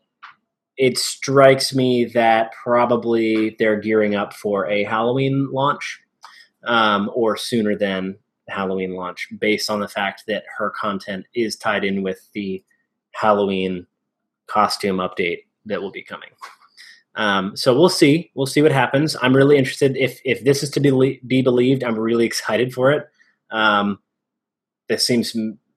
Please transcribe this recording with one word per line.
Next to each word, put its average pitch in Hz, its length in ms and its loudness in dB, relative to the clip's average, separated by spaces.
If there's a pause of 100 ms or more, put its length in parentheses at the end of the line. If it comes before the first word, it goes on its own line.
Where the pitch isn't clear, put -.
(760)
it 131 200 2
strikes 135 800 4
me 123 300 2
that 113 460 2 (120)
probably 113 960 0
they're 107 200 2
gearing 107 360 2
up 104 180 -4
for 101 340 -2
a 104 160 0
Halloween 127 680 -2
launch, 135 480 -4 (640)
um, 110 500 0
or 110 240 0
sooner 104 380 -2
than 95 420 -4 (320)
Halloween 95 460 -4
launch, 90 320 -10 (100)
based 107 320 -2
on 107 100 -2
the 98 80 -6
fact 98 400 -8
that 104 160 -6 (140)
her 104 140 -4
content 98 640 -8
is 110 200 -2
tied 101 280 -4
in 98 180 -2
with 95 320 -8
the 95 300 -10 (480)
Halloween 95 720 0 (640)
costume 101 500 0
update 90 460 -4 (220)
that 101 160 -6
will 98 100 -8
be 95 100 -14
coming. - 280 -18 (840)
Um, 101 420 -2
so 127 220 2
we'll 175 120 6
see. 160 440 2
We'll 135 140 -4
see 147 160 2
what 151 80 6
happens. 139 500 0
I'm 127 140 4
really 139 220 6
interested. 135 400 0
If, 131 280 -4
if 120 200 -2
this 139 180 2
is 139 80 -6
to - 80 -2
be 139 120 4
le-, 131 360 2
be 131 160 2
believed, 123 400 2
I'm 113 160 -2
really 117 260 2
excited 117 480 -2
for 127 180 2
it. 151 160 -2 (440)
Um, 104 480 0 (880)
this - 180 -2
seems 117 300 0
m-, 110 240 -6 (180)